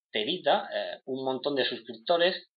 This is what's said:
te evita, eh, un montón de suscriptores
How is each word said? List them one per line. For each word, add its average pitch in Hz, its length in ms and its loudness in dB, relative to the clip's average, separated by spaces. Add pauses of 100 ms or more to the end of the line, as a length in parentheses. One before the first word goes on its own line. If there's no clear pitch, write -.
(100)
te 110 120 0
evita, 160 520 2
eh, 92 300 -4
un 131 200 -6
montón 131 300 -2
de 131 100 2
suscriptores - 920 0